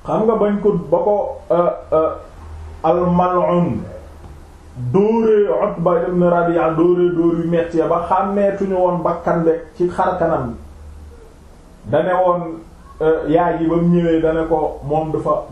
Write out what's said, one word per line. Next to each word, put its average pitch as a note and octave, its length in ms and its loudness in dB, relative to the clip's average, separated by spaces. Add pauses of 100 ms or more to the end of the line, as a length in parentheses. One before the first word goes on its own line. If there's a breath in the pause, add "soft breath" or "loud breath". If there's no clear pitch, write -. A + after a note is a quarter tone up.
Xam F#3 220 -2
nga A3 100 4
bañ G#3 260 0
ko, G3+ 100 4 (200)
ba E3+ 60 4
ko, G#3 180 2 (360)
euh, E3+ 180 2 (240)
euh, D#3 160 2 (720)
al-mal'un F3 960 0 (1120)
dóoree G#3+ 580 2
Utba E3+ 580 0
ibn F3+ 160 2
Rabi'a, E3+ 480 2
dóoree F3 440 4
dóor E3 280 2
yu E3 60 -2
metti E3 280 0
ya D#3 100 2
ba E3+ 220 0
xàmmeetuñu G3 640 0
woon F3+ 280 2
bakkan E3+ 420 -2
rek D#3+ 320 0
ci F3 120 0
xar F#3 300 -2
kanam. C#3+ 360 -2 (1300)
Da C#3+ 180 0
ne F3+ 100 0
woon, F3+ 280 2 (600)
euh, D#3+ 280 0
yaay E3 300 2
ji E3 80 -2
ba E3 80 0
mu F3 200 4
ñëwee E3 260 2
da D#3+ 120 2
ne D#3+ 140 -2
ko, D#3 360 -2
moom D3+ 280 -2
dafa, - 400 -2